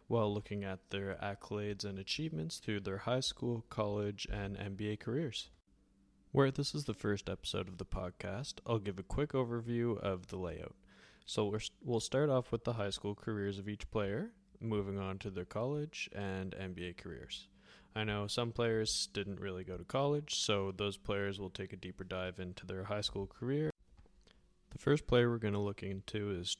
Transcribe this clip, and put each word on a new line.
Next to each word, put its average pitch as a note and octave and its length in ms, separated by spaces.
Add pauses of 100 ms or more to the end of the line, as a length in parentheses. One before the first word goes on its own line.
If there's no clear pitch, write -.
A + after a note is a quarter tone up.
while G#2+ 260
looking G2+ 300
at F#2+ 280
their G2 300
accolades G#2 640
and G2 140
achievements A#2+ 600
through G#2 240
their G2 160
high B2 200
school, A#2+ 500
college, G#2 640
and G2+ 240
N G2 200
B G#2 160
A G#2 40
careers. B2+ 540 (800)
Where C#3 220
this C#3 200
is D3 120
the G#2+ 100
first G#2 340
episode F#2 380
of F#2 120
the F#2 60
podcast, F#2+ 800
I'll A#2 140
give G2 220
a - 20
quick D3 300
overview A#2+ 680
of F#2 300
the F#2+ 80
layout. E2 400 (500)
So G#2+ 200
we're G2+ 100
s-, - 160 (100)
we'll A#2+ 160
start C#3+ 320
off B2+ 220
with A#2 100
the A#2+ 120
high G2+ 160
school G#2 260
careers G2+ 420
of G2 100
each G#2 220
player, A2 400 (340)
moving G2+ 320
on F#2+ 220
to G#2 100
their F#2+ 160
college D3 680
and F#2+ 400
N F#2 180
B F2+ 140
A F2 60
careers. - 560 (480)
I G#2+ 80
know G#2 240
some A#2+ 240
players A2+ 600
didn't G2 280
really F#2 240
go F#2 120
to F2 60
college, D3 540
so G2 340
those G2 260
players G2+ 440
will F#2 100
take F#2+ 220
a G2 40
deeper F2+ 280
dive F#2 340
into F2+ 260
their F#2+ 200
high G#2 160
school G2 260
career. D3 440 (1000)
The - 80
first D3 300
player A#2+ 200
we're A#2 100
gonna G2+ 220
look G2+ 220
into G2 480
is F2 300